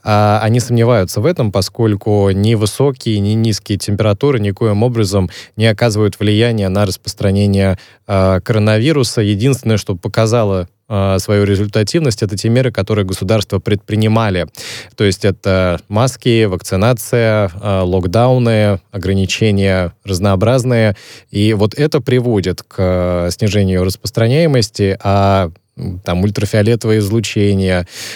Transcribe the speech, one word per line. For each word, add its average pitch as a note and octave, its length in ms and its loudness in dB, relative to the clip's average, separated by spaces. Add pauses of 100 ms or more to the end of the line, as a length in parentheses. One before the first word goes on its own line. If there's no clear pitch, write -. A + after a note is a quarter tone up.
А, G#2 400 2
они A#2 160 2
сомневаются A#2 600 0
в G#2+ 40 -2
этом, D3+ 240 0
поскольку G2+ 800 0
ни G#2 240 2
высокая G#2 180 -2
высокие, B2+ 460 -2
ни G2+ 140 0
низкие A2 440 -2
температуры G#2+ 640 0
никоим G#2 440 -2
образом G#2 460 0 (260)
не A2 120 2
оказывают G#2+ 520 0
влияния G#2+ 500 0
на G2+ 160 0
распространение, G2 920 0 (300)
а, F#2+ 320 2
коронавируса. A2+ 840 0
Единственное, G#2+ 560 0
что G2+ 180 -4
показало, G#2+ 720 0 (220)
а, G2 300 0
свою G#2 260 0
результативность, G#2+ 760 0
это G#2 120 -4
те A2+ 140 -2
меры, B2 220 2
которые G2+ 340 -2
государства F#2+ 540 -2
предпринимали. G#2+ 880 0 (480)
То A2 80 -2
есть G2 200 0
это F#2 640 0
маски, A#2 580 0
вакцинация, G#2 1040 0 (100)
а, G2 220 -2
локдауны, G#2+ 960 2 (120)
ограничения G2 1000 0 (100)
разнообразные. G#2+ 920 0 (340)
И G#2+ 240 2
вот G2 220 0
это D3+ 260 0
приводит A2+ 640 0
к, - 160 -20
а, F2+ 500 0
снижению F#2+ 540 0
распространяемости, A2+ 1200 0
а, G2 480 2 (240)
м, F#2 300 -10
там F2+ 180 -2
ультрафиолетовое A2 760 0
излучение, G2+ 880 0 (280)